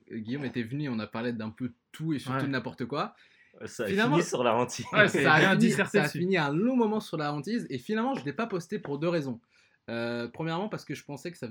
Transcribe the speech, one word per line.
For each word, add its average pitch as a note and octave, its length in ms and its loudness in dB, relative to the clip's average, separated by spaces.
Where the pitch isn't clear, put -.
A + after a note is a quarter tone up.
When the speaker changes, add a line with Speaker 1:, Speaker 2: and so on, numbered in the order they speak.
Speaker 1:
euh, A2 80 -10
Guillaume B2+ 260 -6
était A#2+ 180 -4
venu C#3 220 -6
et C#3 40 -4
on A2+ 100 -4
a G#2+ 80 -6
parlé A#2+ 260 -4
d'un A2 160 -6
peu B2 220 -8
tout D#3+ 220 -4
et B2+ 60 -2
surtout C3 200 -4
Speaker 2:
Ouais. C3+ 80 0
Speaker 1:
de C#3 40 -2
n'importe B2 340 -4
quoi. D#3+ 300 -4
Speaker 3:
Euh, A2 60 -10
ça - 160 -8
a G#2 40 -2
Speaker 1:
Finalement, G#3+ 300 2
Speaker 3:
fini F3 100 2
sur B2 160 -2
la A#2 120 6
hantise. - 360 0
Speaker 2:
Ouais, G3+ 160 6
c'est D#3 160 4
Speaker 1:
ça D#3 100 8
a D#3 60 8
Speaker 2:
bien F#3+ 120 6
Speaker 1:
fini, G#3 100 6
Speaker 2:
disserté G3+ 360 4
Speaker 1:
ça D3+ 60 6
a D3+ 40 2
Speaker 2:
dessus. D3+ 120 -4
Speaker 1:
fini F#3 180 2
un C#3+ 160 2
long A#3 220 2
moment A3 240 2
sur - 180 -8
la D3 160 -2
hantise, F#3+ 360 -4
et C3+ 80 -6
finalement, A3 360 -2
je G3+ 120 -6
l'ai C#3 80 -4
pas A3+ 140 -4
posté G3 320 -6
pour C#3+ 200 -6
deux D#3+ 80 0
raisons. C#3 320 -2
Euh, A#2 380 -4
premièrement, E3 400 -6
parce E3+ 160 -8
que D3 120 -8
je - 100 -14
pensais D3 260 -10
que - 60 -18
ça, A#2+ 140 -10